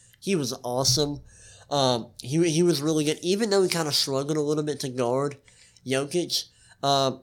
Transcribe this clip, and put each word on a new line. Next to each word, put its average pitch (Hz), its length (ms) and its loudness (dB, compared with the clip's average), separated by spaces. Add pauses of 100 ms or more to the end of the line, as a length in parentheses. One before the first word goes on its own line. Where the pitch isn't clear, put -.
(180)
He 196 160 -2
was 131 280 -2
awesome. 131 580 0 (500)
Um, 127 380 2 (140)
he, 160 280 0
he 156 120 2
was 170 180 4
really 156 240 0
good, 147 160 -2
even 202 300 0
though 196 120 4
he 180 60 4
kinda 160 240 -2
struggled 143 440 0
a 156 40 0
little 151 240 0
bit 147 160 -4
to 143 80 -4
guard 127 480 -2 (500)
Jokic. 139 580 -2 (380)
Uh, 139 400 2